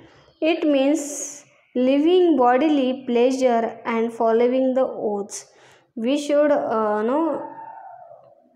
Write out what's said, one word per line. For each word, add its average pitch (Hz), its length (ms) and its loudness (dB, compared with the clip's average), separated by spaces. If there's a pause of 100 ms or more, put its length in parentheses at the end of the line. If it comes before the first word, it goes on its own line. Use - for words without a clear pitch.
(400)
It 320 260 0
means 285 800 -2 (320)
living 302 600 4
bodily 262 680 2
pleasure 240 800 0
and 226 280 -2
following 247 600 2
the 262 100 0
oaths. 208 600 -6 (480)
We 247 240 -2
should, 294 320 2
uh, 214 520 0
know, 285 380 -2 (1160)